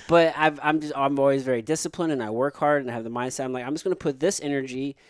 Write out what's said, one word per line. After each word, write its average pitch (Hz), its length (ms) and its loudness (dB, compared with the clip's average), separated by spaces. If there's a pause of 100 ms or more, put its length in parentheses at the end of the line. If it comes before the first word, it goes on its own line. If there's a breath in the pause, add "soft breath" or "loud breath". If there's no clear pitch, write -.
but 165 280 6
I've, 151 260 2
I'm 151 200 2
just, 151 140 -8
I'm 139 240 0
always 139 240 4
very 127 180 0
disciplined, 160 500 -2
and 131 120 -2
I 107 60 -6
work 127 280 -2
hard, 147 240 2
and 123 100 -6
I - 20 -6
have 113 100 -6
the 113 80 -8
mindset. 123 340 -4
I'm 127 80 -4
like, 123 120 -6
"I'm 139 80 -4
just 160 100 -8
gonna 185 120 0
put 139 240 -4
this 180 220 0
energy 139 540 -4 (140 soft breath)